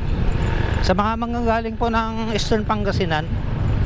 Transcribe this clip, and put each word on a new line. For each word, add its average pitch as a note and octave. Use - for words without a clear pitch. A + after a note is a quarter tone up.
Sa F#3
mga G#3
manggagaling A3+
po A#3
ng A3+
Eastern G#3+
Pangasinan, G3